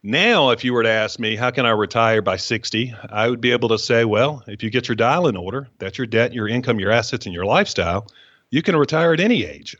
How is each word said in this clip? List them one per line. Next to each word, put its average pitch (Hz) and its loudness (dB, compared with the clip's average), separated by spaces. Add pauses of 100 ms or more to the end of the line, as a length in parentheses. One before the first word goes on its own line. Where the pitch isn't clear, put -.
Now, 160 2
if 120 0
you 123 0
were 120 2
to 113 4
ask 110 0
me, 110 -2
"How 123 0
can 123 0
I 113 4
retire 110 2
by 95 0
sixty?" 113 -4 (160)
I 107 0
would 123 -2
be 123 2
able 120 0
to 110 2
say, 117 2
"Well, 120 0
if 104 -12
you 113 -4
get 127 -2
your 120 -2
dial 143 2
in 104 0
order, 104 -8 (100)
that's 98 -10
your 127 -4
debt, 117 2
your 110 -4
income, 120 -2
your 95 0
assets, 117 0
and 90 -8
your 87 -6
lifestyle, 101 0 (420)
you 151 -2
can 180 2
retire 160 2
at 160 0
any 196 2
age." 73 -14